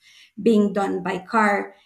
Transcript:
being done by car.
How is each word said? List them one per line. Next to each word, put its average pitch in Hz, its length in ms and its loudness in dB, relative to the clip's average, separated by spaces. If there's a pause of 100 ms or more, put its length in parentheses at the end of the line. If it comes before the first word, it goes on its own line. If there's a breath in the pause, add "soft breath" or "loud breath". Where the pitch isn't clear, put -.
(420 soft breath)
being 208 320 4
done 190 280 -4
by 185 180 -4
car. 202 540 0 (120 loud breath)